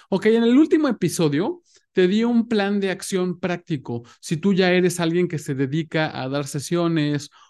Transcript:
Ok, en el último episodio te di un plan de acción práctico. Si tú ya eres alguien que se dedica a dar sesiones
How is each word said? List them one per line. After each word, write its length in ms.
Ok, 180
en 180
el 120
último 320
episodio 720
te 160
di 160
un 240
plan 320
de 100
acción 480
práctico. 640
Si 180
tú 160
ya 160
eres 280
alguien 300
que 100
se 160
dedica 640
a 120
dar 160
sesiones 800